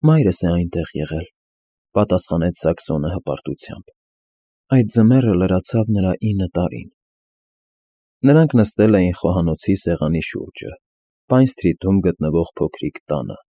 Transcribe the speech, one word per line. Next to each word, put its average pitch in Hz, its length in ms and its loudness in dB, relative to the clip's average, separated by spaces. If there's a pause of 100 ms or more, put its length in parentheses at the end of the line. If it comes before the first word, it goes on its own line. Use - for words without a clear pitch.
«Մայրս 151 360 4
է 87 100 0
այնտեղ 87 420 -2
եղել», 78 320 -6 (720)
պատասխանեց 87 680 -2
Սաքսոնը 80 480 -4
հպարտությամբ։ - 760 -10 (840)
«Այդ 123 220 2
ձմեռը 117 400 4
լրացավ 92 560 0
նրա 95 300 0
ինը 101 320 -2
տարին»։ 87 400 -6 (1300)
Նրանք 147 300 6
նստել 107 460 4
էին 90 180 0
խոհանոցի 87 580 0
սեղանի 82 460 -2
շուրջը, - 500 -12 (580)
Պայն 131 200 4
Սթրիթում 95 520 0
գտնվող 82 520 -2
փոքրիկ - 540 -8
տանը։ 60 320 -6 (140)